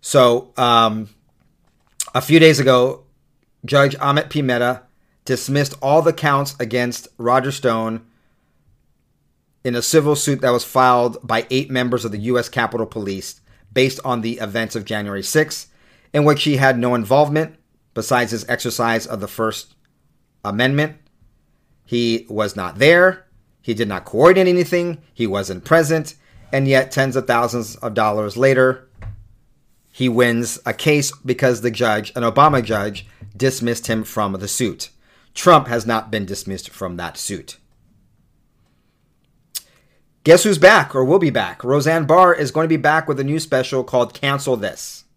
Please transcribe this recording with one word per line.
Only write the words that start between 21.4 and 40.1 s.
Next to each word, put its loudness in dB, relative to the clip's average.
He -2
was -6
not -10
there. 4
He -6
did -4
not -8
coordinate 4
anything. 0
He -4
wasn't -6
present. 0
And 0
yet, 2
tens -2
of -4
thousands -2
of -10
dollars -2
later, 2
he -2
wins 0
a -4
case 0
because -2
the -2
judge, -2
an -6
Obama 2
judge, -6
dismissed -4
him -2
from -6
the -10
suit. -6
Trump 4
has -4
not -4
been -4
dismissed -12
from -12
that -10
suit. -12